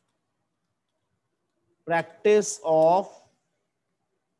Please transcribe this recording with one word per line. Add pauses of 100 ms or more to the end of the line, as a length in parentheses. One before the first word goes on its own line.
(1900)
practice
of (1300)